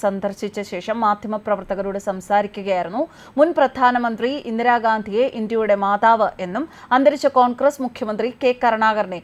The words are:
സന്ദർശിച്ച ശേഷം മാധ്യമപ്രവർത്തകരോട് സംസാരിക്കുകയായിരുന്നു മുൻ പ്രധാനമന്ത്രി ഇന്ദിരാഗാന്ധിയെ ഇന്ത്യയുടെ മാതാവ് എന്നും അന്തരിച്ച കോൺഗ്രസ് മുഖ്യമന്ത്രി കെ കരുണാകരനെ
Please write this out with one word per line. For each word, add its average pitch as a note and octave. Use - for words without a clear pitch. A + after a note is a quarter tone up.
സന്ദർശിച്ച G3+
ശേഷം G#3
മാധ്യമപ്രവർത്തകരോട് G3+
സംസാരിക്കുകയായിരുന്നു G3
മുൻ D4+
പ്രധാനമന്ത്രി B3
ഇന്ദിരാഗാന്ധിയെ A3+
ഇന്ത്യയുടെ G#3+
മാതാവ് G#3+
എന്നും G3
അന്തരിച്ച C#4
കോൺഗ്രസ് B3+
മുഖ്യമന്ത്രി A3
കെ B3
കരുണാകരനെ A3